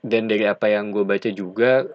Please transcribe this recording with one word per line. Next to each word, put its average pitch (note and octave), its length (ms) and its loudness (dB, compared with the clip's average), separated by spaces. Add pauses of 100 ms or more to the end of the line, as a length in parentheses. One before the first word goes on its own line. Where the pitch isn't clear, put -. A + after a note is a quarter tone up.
dan A2+ 240 0
dari G#2+ 220 0
apa G#2 180 -2
yang G#2 240 0
gue G2+ 160 0
baca G2+ 240 -2
juga A2+ 640 0